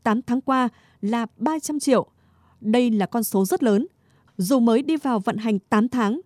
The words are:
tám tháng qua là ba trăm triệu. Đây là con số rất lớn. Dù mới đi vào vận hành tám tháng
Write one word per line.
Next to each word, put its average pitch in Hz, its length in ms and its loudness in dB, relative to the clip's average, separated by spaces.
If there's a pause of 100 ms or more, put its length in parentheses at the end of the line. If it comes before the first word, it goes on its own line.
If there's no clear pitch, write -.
tám 226 200 0
tháng 247 180 -2
qua 254 280 0 (320)
là 226 260 -4 (100)
ba 311 220 -4
trăm 302 220 -6
triệu. 247 260 2 (540)
Đây 240 300 2
là 202 160 0
con 233 180 -2
số 196 200 0
rất 349 180 -2
lớn. 226 240 2 (500)
Dù 220 240 2
mới 233 220 4
đi 320 140 -2
vào 254 240 -2
vận 190 160 -2
hành 214 220 -2
tám 220 300 0
tháng 240 380 -2